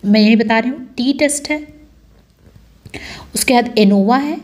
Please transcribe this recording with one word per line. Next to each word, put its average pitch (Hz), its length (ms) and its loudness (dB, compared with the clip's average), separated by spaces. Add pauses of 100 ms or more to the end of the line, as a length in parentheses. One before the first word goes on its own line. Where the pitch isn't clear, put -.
मैं 208 160 4
यही 214 140 4
बता 226 240 2
रही 240 120 -4
हूँ, - 260 -14
टी 262 160 -2
test 285 360 -4
है, 302 180 -8 (1700)
उसके 233 180 -2
बाद 240 260 0
Innova 202 380 4
है 294 260 -4